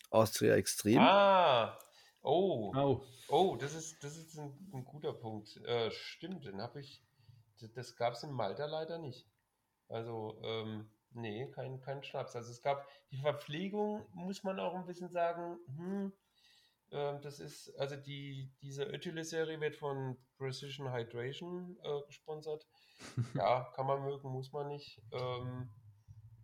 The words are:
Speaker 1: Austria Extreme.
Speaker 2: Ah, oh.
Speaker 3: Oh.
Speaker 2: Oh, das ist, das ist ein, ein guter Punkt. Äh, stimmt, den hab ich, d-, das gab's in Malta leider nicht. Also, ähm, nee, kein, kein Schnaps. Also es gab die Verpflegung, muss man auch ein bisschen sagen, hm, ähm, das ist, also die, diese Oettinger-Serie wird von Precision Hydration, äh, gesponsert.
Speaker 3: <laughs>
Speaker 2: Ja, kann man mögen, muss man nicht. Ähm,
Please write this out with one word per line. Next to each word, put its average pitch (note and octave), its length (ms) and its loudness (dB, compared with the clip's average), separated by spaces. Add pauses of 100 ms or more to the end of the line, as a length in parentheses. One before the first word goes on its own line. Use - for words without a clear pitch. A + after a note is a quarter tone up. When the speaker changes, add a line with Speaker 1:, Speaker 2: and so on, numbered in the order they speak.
(100)
Speaker 1:
Austria A2 460 6
Extreme. G#2 440 6
Speaker 2:
Ah, E3+ 800 8 (440)
oh. C#3+ 520 4
Speaker 3:
Oh. C3+ 280 4 (240)
Speaker 2:
Oh, D#3+ 300 6
das C#3 180 -4
ist, D#3 300 -10
das D3 120 -10
ist D#3+ 220 -16
ein, D3+ 340 -12
ein B2+ 120 -8
guter D3+ 300 -6
Punkt. A2 500 -8
Äh, A#2 260 2
stimmt, E3+ 540 -10
den G2 160 -6
hab A#2+ 160 -6
ich, - 260 -14 (580)
d-, A2+ 140 -14
das B2 220 -12
gab's A#2+ 260 0
in D3+ 100 -8
Malta A#2 340 -2
leider D#3+ 320 -4
nicht. D3 280 -10 (600)
Also, A2+ 560 -6
ähm, A2 460 -4 (200)
nee, A#2 400 -6
kein, C3 300 -8
kein C#3 240 -8
Schnaps. B2+ 320 -6
Also A#2 140 -8
es A#2+ 120 -16
gab C#3 240 0 (240)
die C3 80 -8
Verpflegung, F#3+ 960 -2
muss F#3 300 -6
man F#3+ 160 -2
auch F3+ 140 0
ein F3+ 120 -6
bisschen F3+ 240 -8
sagen, F3 460 0 (200)
hm, G3 360 -4 (800)
ähm, C#3+ 300 -4
das C#3+ 180 -10
ist, - 380 -14
also C#3 180 -2
die, C3+ 560 -8 (100)
diese C#3 260 -4
Oettinger-Serie D#3+ 720 -2
wird D3 160 0
von C3+ 400 -2 (220)
Precision C3+ 540 -4
Hydration, C#3+ 880 -4
äh, C#3+ 240 -2
gesponsert. D3+ 600 -8 (340)
Speaker 3:
<laughs> - 360 -4
Speaker 2:
Ja, A#2+ 380 4
kann C3+ 120 -2
man C#3 180 2
mögen, C#3 260 -4
muss C3 220 -6
man C#3+ 160 -2
nicht. - 340 -10 (100)
Ähm, B2+ 580 -4 (720)